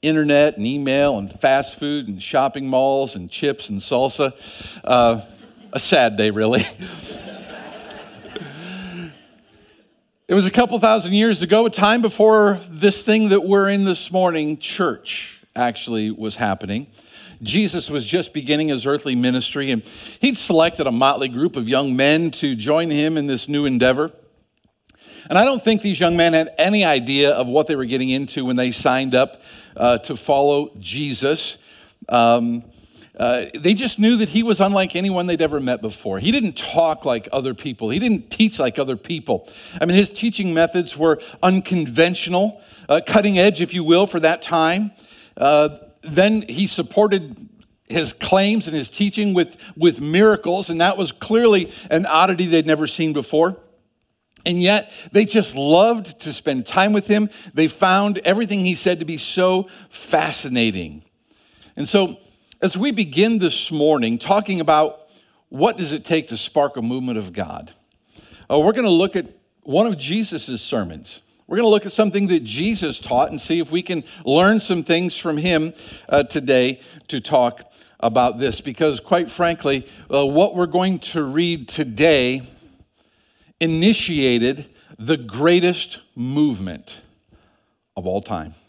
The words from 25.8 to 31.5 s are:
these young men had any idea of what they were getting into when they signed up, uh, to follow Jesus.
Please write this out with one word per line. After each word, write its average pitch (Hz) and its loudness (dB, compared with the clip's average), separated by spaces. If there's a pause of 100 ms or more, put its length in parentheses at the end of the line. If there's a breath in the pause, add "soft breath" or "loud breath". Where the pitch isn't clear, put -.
these 196 -2
young 170 2
men 170 4
had 160 2
any 196 2
idea 139 2
of 127 0
what 151 2
they 156 -2
were 131 -4
getting 131 -2
into 135 -4
when 127 -2
they 127 0
signed 131 0
up, - 2 (340 loud breath)
uh, 123 2
to - -8
follow 143 2
Jesus. 135 -4 (540 soft breath)